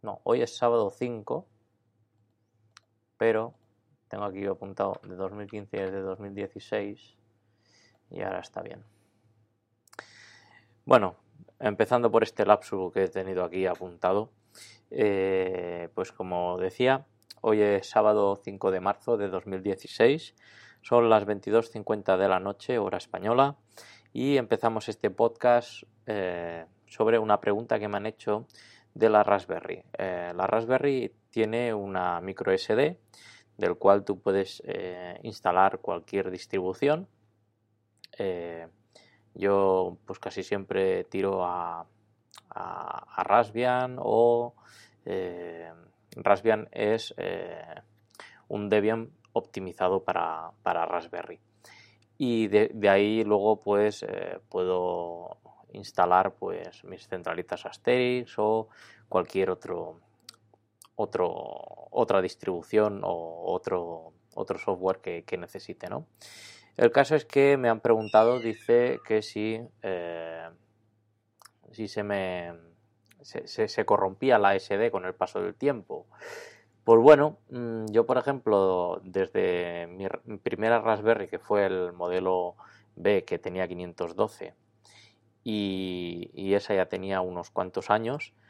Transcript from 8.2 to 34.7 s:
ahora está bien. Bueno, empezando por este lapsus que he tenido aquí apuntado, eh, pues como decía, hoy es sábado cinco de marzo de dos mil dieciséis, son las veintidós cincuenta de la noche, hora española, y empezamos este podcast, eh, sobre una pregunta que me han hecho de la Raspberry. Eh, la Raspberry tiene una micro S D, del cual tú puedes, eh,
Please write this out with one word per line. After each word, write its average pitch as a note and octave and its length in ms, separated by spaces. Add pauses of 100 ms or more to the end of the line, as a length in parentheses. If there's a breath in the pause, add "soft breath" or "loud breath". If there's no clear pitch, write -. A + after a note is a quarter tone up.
ahora F#2+ 180
está - 220
bien. - 200 (2000 loud breath)
Bueno, G#2+ 300 (460)
empezando A2 500
por A2 140
este - 200
lapsus F#2+ 480
que F#2+ 120
he F#2 40
tenido F#2+ 360
aquí F#2 220
apuntado, F#2 640 (600 loud breath)
eh, F#2 1040
pues F#2 160
como F2+ 480
decía, B2+ 480 (340)
hoy G#2+ 220
es G2+ 260
sábado G#2+ 540
cinco G2 300
de F#2 80
marzo G#2 360
de G2+ 120
dos F#2 180
mil F#2+ 160
dieciséis, A2+ 720 (460 loud breath)
son A#2 280
las G#2+ 160
veintidós G#2 460
cincuenta G#2 460
de F#2+ 100
la F#2 140
noche, G#2+ 400
hora F#2 180
española, A#2+ 560 (580 loud breath)
y C3+ 260
empezamos A2+ 500
este G#2+ 220
podcast, A#2 720 (220)
eh, F2 600 (200)
sobre A2+ 340
una G#2+ 200
pregunta G#2+ 380
que G#2 80
me G#2 120
han G2+ 80
hecho A2 420 (440 loud breath)
de A2 160
la G#2+ 140
Raspberry. F#2 640 (120)
Eh, F2+ 380
la F#2+ 140
Raspberry B2+ 680 (160)
tiene A2+ 420
una F#2 480
micro F#2+ 300
S F#2+ 240
D, D3 240 (580 loud breath)
del F2+ 200
cual G2 280
tú F#2+ 160
puedes, F#2+ 460
eh, F2+ 560